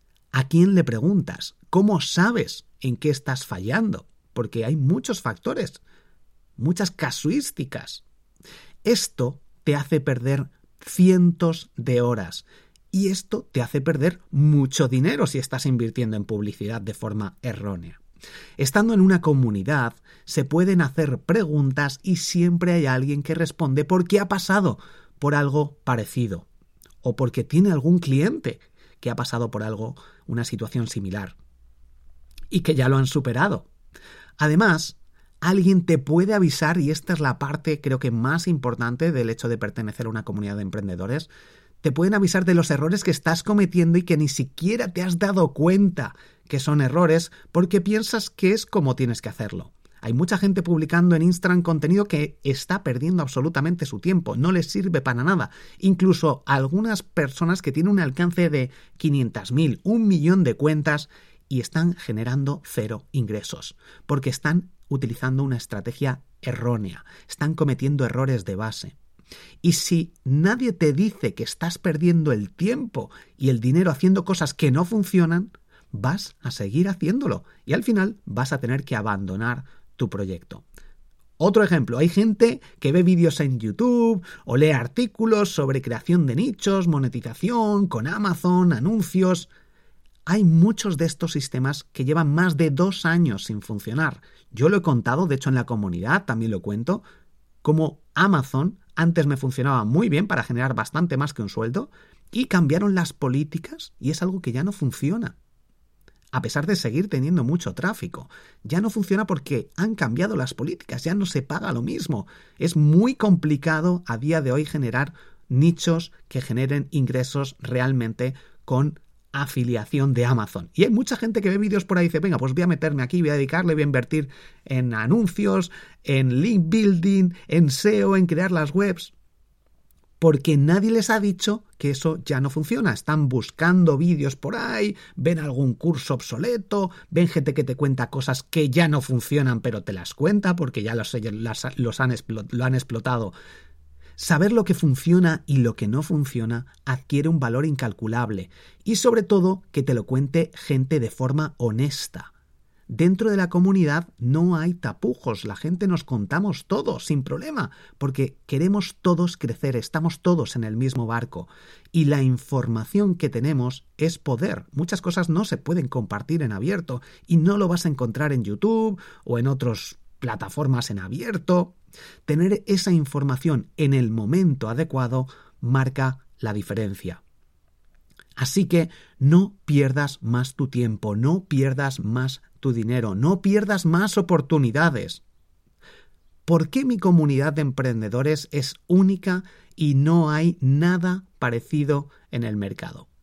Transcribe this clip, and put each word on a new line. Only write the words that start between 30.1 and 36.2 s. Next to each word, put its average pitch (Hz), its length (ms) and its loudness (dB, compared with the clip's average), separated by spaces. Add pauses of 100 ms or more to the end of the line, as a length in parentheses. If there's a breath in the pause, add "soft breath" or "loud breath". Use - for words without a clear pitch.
una 117 180 -4
situación 113 420 -6
similar 98 500 -8 (1120)
y 185 120 -2
que 165 140 0
ya 131 140 2
lo 135 80 4
han 135 100 2
superado. 131 640 -2 (720 loud breath)
Además, 165 580 2 (440)
alguien 185 440 4
te 170 140 2
puede 170 340 2